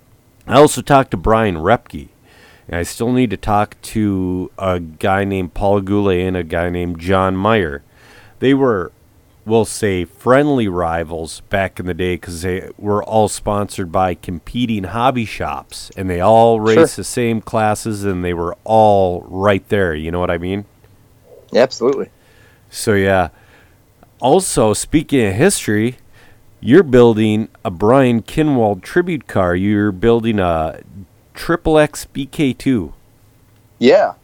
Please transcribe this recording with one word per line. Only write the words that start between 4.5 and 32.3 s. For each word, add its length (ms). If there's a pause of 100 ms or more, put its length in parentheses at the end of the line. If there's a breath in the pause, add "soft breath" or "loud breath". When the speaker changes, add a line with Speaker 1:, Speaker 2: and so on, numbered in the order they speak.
Speaker 1:
a 200
guy 440
named 320
Paul 260
Goulet 460
and 100
a 60
guy 260
named 300
John 360
Meyer. 480 (560 soft breath)
They 160
were, 360 (540)
we'll 200
say, 380
friendly 640
rivals 800
back 300
in 60
the 80
day 240
'cause 240
they 360
were 260
all 240
sponsored 640
by 240
competing 720
hobby 400
shops, 720
and 140
they 100
all 380
Speaker 2:
Sure. 180
Speaker 1:
raced 220
the 60
same 360
classes, 640
and 220
they 80
were 300
all 680
right 400
there. 240
You 180
know 80
what 120
I 80
mean? 260 (880)
Speaker 2:
Yeah, 100
absolutely. 480 (640 soft breath)
Speaker 1:
So, 240
yeah. 340 (880 soft breath)
Also, 540
speaking 540
of 80
history, 600 (640 soft breath)
you're 200
building 640 (180)
a 60
Brian 500
Kinwald 640
tribute 440
car. 280
You're 360
building 480
a 400 (540)
triple 460
X 260
B 220
K 260